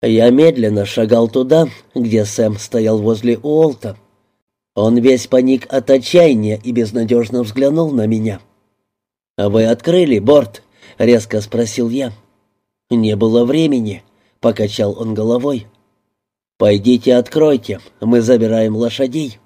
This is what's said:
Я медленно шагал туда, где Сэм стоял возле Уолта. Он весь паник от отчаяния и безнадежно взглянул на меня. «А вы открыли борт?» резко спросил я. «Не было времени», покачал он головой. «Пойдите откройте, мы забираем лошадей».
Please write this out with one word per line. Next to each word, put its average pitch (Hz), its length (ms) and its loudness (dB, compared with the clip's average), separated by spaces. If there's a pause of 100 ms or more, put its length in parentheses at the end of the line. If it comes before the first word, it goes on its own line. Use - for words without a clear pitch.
Я 113 260 4
медленно 123 560 2
шагал 117 440 0
туда, 135 400 0 (260)
где 113 320 -2
Сэм 107 320 -4
стоял 110 420 -2
возле 113 380 -2
Уолта. 147 580 -2 (800)
Он 113 220 2
весь 127 280 2
паник 131 460 0
от 131 160 -2
отчаяния 131 760 2
и 123 100 -8
безнадежно 117 680 -2
взглянул 139 480 0
на 120 160 -2
меня. 110 340 -4 (960)
«А 101 120 0
вы 110 160 2
открыли 143 540 0
борт?» 123 440 2 (360)
резко 113 420 2
спросил 117 480 -4
я. 123 240 -6 (760)
«Не 110 260 0
было 113 280 2
времени», 127 600 -2 (400)
покачал 107 560 -2
он 110 140 -6
головой. 117 520 -4 (920)
«Пойдите 113 600 2
откройте, 127 640 0 (200)
мы 117 200 2
забираем 110 560 0
лошадей». 123 680 -6